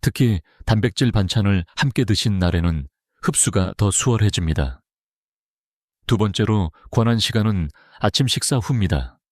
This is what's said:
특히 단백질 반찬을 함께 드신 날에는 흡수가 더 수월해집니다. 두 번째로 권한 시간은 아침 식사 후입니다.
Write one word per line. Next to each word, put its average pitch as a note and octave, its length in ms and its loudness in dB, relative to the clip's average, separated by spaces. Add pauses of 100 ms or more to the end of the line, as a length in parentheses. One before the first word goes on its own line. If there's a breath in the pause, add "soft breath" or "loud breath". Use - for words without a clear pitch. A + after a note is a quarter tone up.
특히 A2 380 2 (260 soft breath)
단백질 A2+ 460 0
반찬을 G2 520 0 (120)
함께 C#3 280 0
드신 G2+ 340 0
날에는 E2+ 480 0 (360)
흡수가 - 540 0
더 G#2 140 2
수월해집니다. F2+ 920 0 (1200)
두 G#2 120 0
번째로 G2+ 540 0 (180 soft breath)
권한 A#2 280 2
시간은 G#2 500 0 (320 loud breath)
아침 A2 260 0
식사 - 320 -2
후입니다. F#2 640 -2 (120)